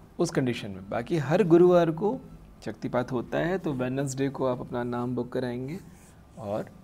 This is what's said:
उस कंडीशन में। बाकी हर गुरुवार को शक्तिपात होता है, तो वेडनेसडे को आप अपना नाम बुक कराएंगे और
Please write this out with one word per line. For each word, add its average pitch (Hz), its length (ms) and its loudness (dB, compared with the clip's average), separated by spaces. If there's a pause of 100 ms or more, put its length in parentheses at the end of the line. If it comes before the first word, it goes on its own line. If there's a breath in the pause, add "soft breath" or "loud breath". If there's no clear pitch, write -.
(180)
उस 170 120 0
कंडीशन 120 400 -2
में। 95 200 -12
बाकी 113 260 -2
हर 156 280 2
गुरुवार 170 460 8
को 202 300 -2 (440)
शक्तिपात 123 480 -2
होता - 260 -2
है, 170 200 0
तो 180 140 -4
वेडनेसडे 135 560 -2
को 135 180 -2
आप 127 140 -2
अपना 123 220 -6
नाम 120 320 -4
बुक 123 180 -6
कराएंगे 127 480 -6 (580 loud breath)
और 110 320 -6 (140)